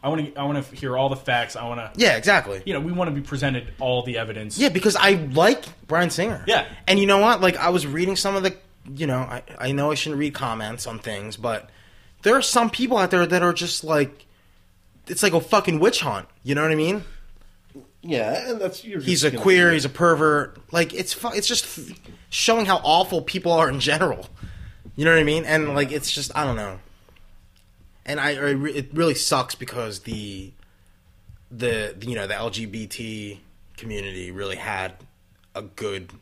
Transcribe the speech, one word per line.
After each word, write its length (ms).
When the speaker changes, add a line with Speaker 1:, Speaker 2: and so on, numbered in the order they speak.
Speaker 1:
I 40
wanna, 280
I 80
wanna 180
hear 360
all 100
the 80
facts. 400
I 100
wanna, 300
Speaker 2:
Yeah, 200
exactly. 500
Speaker 1:
you 80
know, 60
we 120
wanna 180
be 120
presented 580
all 220
the 160
evidence. 400
Speaker 2:
Yeah, 100
because 280
I 160
like 320
Bryan 220
Singer. 360
Speaker 1:
Yeah. 200
Speaker 2:
And 140
you 60
know 120
what? 220
Like, 160
I 140
was 160
reading 280
some 220
of 60
the, 120
you 120
know, 140
I, 220
I 140
know 180
I 40
shouldn't 260
read 140
comments 520
on 120
things, 400
but 320
there 140
are 60
some 280
people 280
out 120
there 160
that 160
are 120
just 280
like, 440
it's 160
like 100
a 80
fucking 400
witch 220
hunt. 260
You 120
know 80
what 80
I 60
mean? 260
Speaker 3:
Yeah, 480
and 100
that's, 240
you're 160
Speaker 2:
He's 220
Speaker 3:
just 20
Speaker 2:
a 120
Speaker 3:
gonna 60
Speaker 2:
queer, 280
Speaker 3:
be 60
Speaker 2:
he's 100
a 40
pervert. 680
Like, 220
it's 220
fu-, 180
it's 140
just 320
showing 380
how 180
awful 380
people 300
are 180
in 100
general. 480
You 100
know 60
what 80
I 40
mean? 220
And, 280
like, 180
it's 200
just, 240
I 80
don't 120
know. 220
And 140
I, 160
I 140
re-, 240
it 180
really 220
sucks 400
because 460
the, 520
the, 480
the, 80
you 80
know, 120
the 80
L 160
G 160
B 200
T 540
community 520
really 260
had 360
a 80
good 480